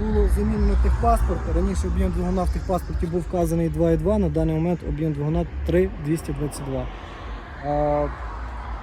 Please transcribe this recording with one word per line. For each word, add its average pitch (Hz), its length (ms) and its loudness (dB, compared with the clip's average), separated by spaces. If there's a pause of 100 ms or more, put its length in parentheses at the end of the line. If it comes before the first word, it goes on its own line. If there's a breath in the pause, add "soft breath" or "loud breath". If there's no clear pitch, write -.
було 208 280 2
замінено 208 540 2
техпаспорт. - 580 4 (140)
Раніше 185 340 2
об'єм 185 240 2
двигуна 180 300 0
в 175 100 0
техпаспорті - 540 -2
був 170 140 0
вказаний 165 480 0
два 160 220 2
і 165 60 4
два, 185 220 2
на 185 100 2
даний 160 260 2
момент 170 340 0
об'єм 156 240 -2
двигуна 156 340 0 (200)
три 180 240 2 (140)
двісті 160 280 -2
двадцять 143 320 -6
два. 131 220 -4 (800)
А, 147 440 0 (760)